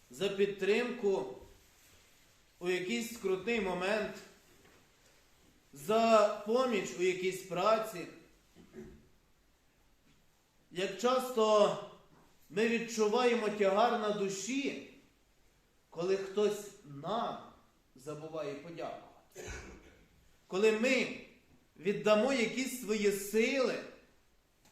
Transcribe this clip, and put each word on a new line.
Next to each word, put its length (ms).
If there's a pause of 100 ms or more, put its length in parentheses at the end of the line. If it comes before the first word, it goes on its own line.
(100)
за 180
підтримку 1080 (1200)
у 100
якийсь 460
скрутний 460
момент, 560 (1600)
за 560 (180)
поміч 520
у 40
якійсь 400
праці. 640 (2750)
Як 300
часто 760 (720)
ми 180
відчуваємо 800
тягар 520
на 100
душі, 840 (960)
коли 260
хтось 540 (140)
нам 540 (560)
забуває 600
подякувати. 960 (960)
Коли 260
ми 480 (560)
віддамо 560
якісь 480
свої 320
сили, 720 (880)